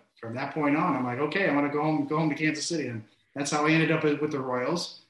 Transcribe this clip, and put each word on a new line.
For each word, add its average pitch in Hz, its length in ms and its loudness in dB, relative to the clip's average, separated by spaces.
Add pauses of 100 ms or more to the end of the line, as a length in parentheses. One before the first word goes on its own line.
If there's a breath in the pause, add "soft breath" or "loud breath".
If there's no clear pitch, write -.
(200)
from 113 140 -10
that 135 180 -6
point 147 240 2
on, 160 200 2
I'm 127 80 -2
like, 123 140 -2
"Okay, 160 300 0
I 143 60 2
wanna 143 160 2
go 147 100 -2
home, 151 260 0
go 151 120 0
home 156 100 2
to 143 80 0
Kansas 156 300 -2
City." 151 220 -2
And 113 140 -6 (320)
that's 139 160 -4
how 151 160 2
I 160 40 6
ended 160 200 4
up 156 140 2
with 147 280 2
the 139 80 -4
Royals. 131 580 -4 (120)